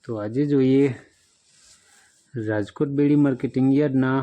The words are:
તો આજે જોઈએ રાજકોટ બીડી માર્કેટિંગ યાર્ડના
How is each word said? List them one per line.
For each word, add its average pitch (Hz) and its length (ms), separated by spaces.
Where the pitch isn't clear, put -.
તો 117 140
આજે 113 300
જોઈએ 135 480
રાજકોટ 107 540
બીડી 143 280
માર્કેટિંગ 135 640
યાર્ડના 131 440